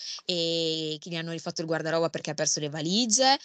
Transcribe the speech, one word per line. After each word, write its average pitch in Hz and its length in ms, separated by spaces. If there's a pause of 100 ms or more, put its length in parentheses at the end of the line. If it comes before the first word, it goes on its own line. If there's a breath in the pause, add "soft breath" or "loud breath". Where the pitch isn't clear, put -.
(260 loud breath)
e 165 720
che 180 100
gli 170 60
hanno 165 160
rifatto 165 300
il 165 60
guardaroba 160 420
perché - 220
ha - 20
perso 151 260
le 151 100
valigie. 220 760